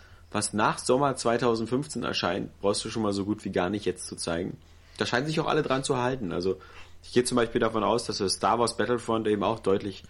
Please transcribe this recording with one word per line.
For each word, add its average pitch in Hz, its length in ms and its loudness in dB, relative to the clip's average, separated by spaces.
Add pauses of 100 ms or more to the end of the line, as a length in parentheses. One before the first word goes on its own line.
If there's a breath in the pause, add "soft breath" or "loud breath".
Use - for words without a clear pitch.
(320 soft breath)
was 104 220 -2
nach 117 260 4
Sommer 131 360 4
zweitausendfünfzehn 120 880 0
erscheint, 98 460 -2 (120)
brauchst 101 240 2
du 113 40 -4
schon 110 140 -2
mal 101 100 2
so 98 120 -2
gut 104 200 -2
wie 98 60 -4
gar 92 180 0
nicht 101 160 -4
jetzt - 220 -4
zu - 80 -12
zeigen. 85 420 -4 (400 soft breath)
Da 107 80 0
scheinen 127 200 0
sich 156 140 -2
auch 147 80 0
alle 147 160 2
dran 135 200 0
zu 135 140 0
halten. 123 340 -2
Also, 90 280 -2 (440 loud breath)
ich - 100 -16
gehe 123 100 6
zum 123 120 -2
Beispiel 117 240 2
davon 113 240 0
aus, 107 220 2
dass - 140 -6
das 95 140 0
Star 104 260 2
Wars 117 180 0
Battlefront 113 500 0
eben 101 160 2
auch 110 160 0
deutlich 98 500 0